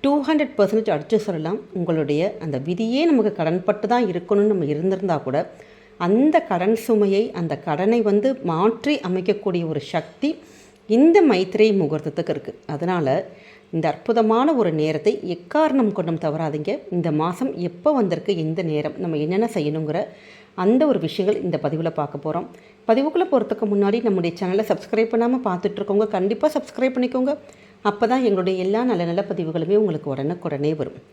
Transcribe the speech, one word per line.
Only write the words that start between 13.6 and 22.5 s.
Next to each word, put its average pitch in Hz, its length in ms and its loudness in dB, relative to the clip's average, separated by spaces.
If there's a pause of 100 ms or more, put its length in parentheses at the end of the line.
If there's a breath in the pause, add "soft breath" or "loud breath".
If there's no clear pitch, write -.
இந்த 165 180 0
அற்புதமான 233 680 2
ஒரு 180 100 2 (100)
நேரத்தை 156 340 0 (200)
எக்காரணம் 269 640 2
கொண்டும் 165 260 -2
தவறாதீங்க. 151 480 -2 (240)
இந்த 165 120 0 (140)
மாசம் 180 280 -2 (200)
எப்போ - 280 0
வந்திருக்கு, 180 360 0 (100)
எந்த 160 160 -2 (100)
நேரம், 151 320 -2
நம்ம 165 220 -2
என்னென்ன 196 320 0
செய்யணுங்கிற 151 420 -2 (680 loud breath)
அந்த 247 160 4 (100)
ஒரு 196 80 2 (100)
விஷயங்கள் - 360 -2
இந்த 165 120 -2 (100)
பதிவுல 160 220 -2 (120)
பார்க்க 143 240 -8
போறோம். 160 240 -6 (400 loud breath)